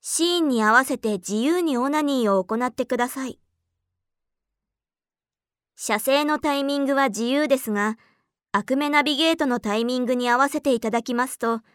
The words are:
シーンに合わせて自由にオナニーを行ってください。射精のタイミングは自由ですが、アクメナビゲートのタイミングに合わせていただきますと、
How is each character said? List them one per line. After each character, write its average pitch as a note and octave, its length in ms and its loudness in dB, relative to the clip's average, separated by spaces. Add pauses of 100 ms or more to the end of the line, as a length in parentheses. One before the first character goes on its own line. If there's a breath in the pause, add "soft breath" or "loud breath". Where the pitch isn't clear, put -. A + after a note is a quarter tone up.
シ F4 380 0
ー E4 40 2
ン D4+ 60 0
に A#3 140 2
合 G#3+ 100 4
わ B3+ 120 6
せ C4 120 -4
て G#3+ 160 -2
自 F#3+ 240 -4
由 D#4 240 2
に D4+ 160 0
オ B3+ 120 0
ナ D4+ 120 0
ニ C4+ 280 0
ー G3 40 4
を F#3+ 100 2
行 F#3+ 120 -4 (100)
っ B3+ 60 -2
て B3+ 140 -4
く B3+ 120 -4
だ A#3+ 120 -2
さ C4 180 -8
い。 - 120 -12 (2250)
射 G#3+ 240 -2
精 C#4 260 2
の D4+ 140 0
タ D4+ 160 0
イ C#4 80 -2
ミ C#4+ 140 -2
ン C#4 80 0
グ C4+ 100 0
は C#4 140 2
自 G#3 160 -4
由 C#4+ 220 0
で B3+ 100 2
す A3+ 140 -6
が、 G#3 260 -2 (540 soft breath)
ア G3+ 120 -2
ク C4+ 140 -2
メ D4 120 0
ナ D4 140 4
ビ D4 120 0
ゲ D#4+ 160 2
ー E4 40 2
ト D#4+ 100 0
の B3 140 0
タ G#3 160 -2
イ A#3 100 0
ミ B3 140 -2
ン B3 60 -2
グ B3 100 0
に B3 140 -2
合 A#3+ 80 4
わ C#4 120 4
せ D4 120 -4
て C#4 120 2
い A#3 60 0
た A3 120 -4
だ A#3 120 0
き B3+ 100 -6
ま B3 140 0
す - 100 -12
と、 A3+ 240 -2 (140)